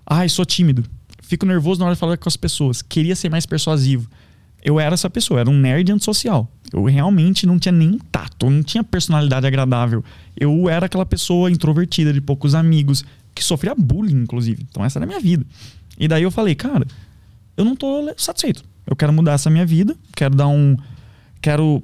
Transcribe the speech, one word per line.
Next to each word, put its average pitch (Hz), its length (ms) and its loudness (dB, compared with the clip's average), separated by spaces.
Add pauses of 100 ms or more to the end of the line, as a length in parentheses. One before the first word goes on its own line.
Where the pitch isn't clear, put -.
"Ai, 170 220 0
sou 180 160 0
tímido, 139 400 2 (360)
fico 175 240 -4
nervoso 180 360 0
na 180 60 0
hora 175 80 0
de 170 40 -4
falar 170 180 -2
com - 120 -6
as 156 80 -2
pessoas, 143 440 -2
queria 170 360 -2
ser 180 120 -4
mais 160 160 -2
persuasivo." 139 640 0 (540)
Eu 151 180 2
era 156 140 0
essa 180 140 -2
pessoa, 180 320 -2
era 120 80 0
um 143 80 4
nerd 139 360 2
antissocial. 202 580 -2 (220)
Eu 98 120 0
realmente 170 600 2
não 175 120 4
tinha 185 120 0
nenhum 170 280 4 (120)
tato, - 360 -4
eu 131 40 4
não 147 120 4
tinha 226 200 -4
personalidade 147 640 0
agradável. 123 580 0 (320)
Eu 156 320 2
era 170 180 0
aquela 185 200 -2
pessoa 180 440 0
introvertida, 156 640 0
de 139 80 0
poucos 139 340 0
amigos, 160 500 2 (300)
que - 100 -8
sofria 190 300 -2
bullying, 170 480 0
inclusive. 117 460 -4
Então, - 160 -6
essa 131 140 -2
era 240 60 -4
a - 20 -4
minha 381 140 -8
vida. 170 260 0 (520)
E 151 100 -2
daí 160 160 0
eu 185 60 -2
falei, 190 240 -2
"Cara, 247 320 -2 (720)
eu 196 80 0
não 254 120 0
tô 277 240 -4
le-, 294 160 -6
satisfeito. - 480 -6 (220)
Eu 135 100 -4
quero 151 160 2
mudar 156 220 2
essa 143 140 0
minha 160 160 2
vida, 180 300 2 (220)
quero 135 180 0
dar 143 140 4
um, 143 280 4 (640)
quero 151 440 0